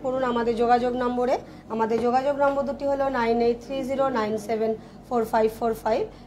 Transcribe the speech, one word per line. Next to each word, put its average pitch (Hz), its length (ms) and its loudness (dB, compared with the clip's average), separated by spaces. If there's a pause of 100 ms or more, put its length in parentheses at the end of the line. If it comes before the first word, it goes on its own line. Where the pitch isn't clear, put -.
করুন 262 200 -2
আমাদের 233 320 0
যোগাযোগ 240 400 2
নম্বরে। 247 420 0 (320)
আমাদের 226 320 0
যোগাযোগ 262 360 2
নম্বর 277 260 2
দুটি 277 220 -4
হলো 277 240 2
নাইন 233 320 2
এইট 233 240 2
থ্রি 269 180 -6
জিরো 269 260 0
নাইন 220 280 0
সেভেন 220 380 -2 (340)
ফোর 233 160 0
ফাইভ 220 340 2
ফোর 233 140 0
ফাইভ 254 340 -2 (200)